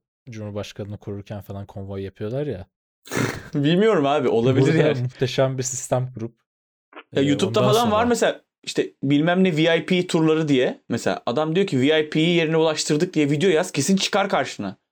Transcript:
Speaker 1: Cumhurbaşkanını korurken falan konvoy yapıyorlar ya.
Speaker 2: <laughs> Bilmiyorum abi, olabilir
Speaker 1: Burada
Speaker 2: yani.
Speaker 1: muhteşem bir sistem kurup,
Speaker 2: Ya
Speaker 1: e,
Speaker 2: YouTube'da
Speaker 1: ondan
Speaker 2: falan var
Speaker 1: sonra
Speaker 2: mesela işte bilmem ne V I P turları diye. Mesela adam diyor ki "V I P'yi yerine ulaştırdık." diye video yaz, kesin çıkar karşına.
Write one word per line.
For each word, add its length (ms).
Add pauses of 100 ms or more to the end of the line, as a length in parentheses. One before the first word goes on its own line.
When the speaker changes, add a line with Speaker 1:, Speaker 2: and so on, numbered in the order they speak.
(300)
Speaker 1:
Cumhurbaşkanını 680
korurken 440
falan 240
konvoy 360
yapıyorlar 460
ya. 200 (440)
Speaker 2:
<laughs> 420
Bilmiyorum 520
abi, 240
olabilir 380
Speaker 1:
Burada 200
Speaker 2:
yani. 140
Speaker 1:
muhteşem 560
bir 60
sistem 500
kurup, 220 (760)
Speaker 2:
Ya 80
Speaker 1:
e, 40
Speaker 2:
YouTube'da 340
Speaker 1:
ondan 140
Speaker 2:
falan 180
var 60
Speaker 1:
sonra 80
Speaker 2:
mesela 360 (220)
işte 300 (100)
bilmem 400
ne 140
V 200
I 80
P 220
turları 400
diye. 420
Mesela 360
adam 300
diyor 120
ki 140
"V 200
I 80
P'yi 260
yerine 220
ulaştırdık." 560
diye 160
video 200
yaz, 220
kesin 240
çıkar 340
karşına. 480 (140)